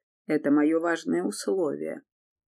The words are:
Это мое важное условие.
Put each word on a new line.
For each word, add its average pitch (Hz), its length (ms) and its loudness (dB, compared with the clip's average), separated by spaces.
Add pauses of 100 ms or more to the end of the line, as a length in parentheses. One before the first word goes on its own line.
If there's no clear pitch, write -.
(260)
Это 151 240 0
мое 151 300 4
важное 170 420 -2
условие. 165 800 -4 (500)